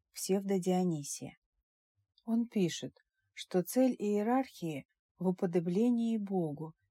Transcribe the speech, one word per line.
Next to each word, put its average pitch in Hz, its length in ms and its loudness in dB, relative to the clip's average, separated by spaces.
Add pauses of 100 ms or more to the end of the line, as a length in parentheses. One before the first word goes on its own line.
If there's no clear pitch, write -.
(120)
Псевдодионисия. 185 1300 0 (880)
Он 226 240 0
пишет, - 560 -2 (300)
что - 280 0
цель 254 340 2
иерархии 208 880 -2 (360)
в 180 80 2
уподоблении 202 920 2
Богу 165 560 -4 (160)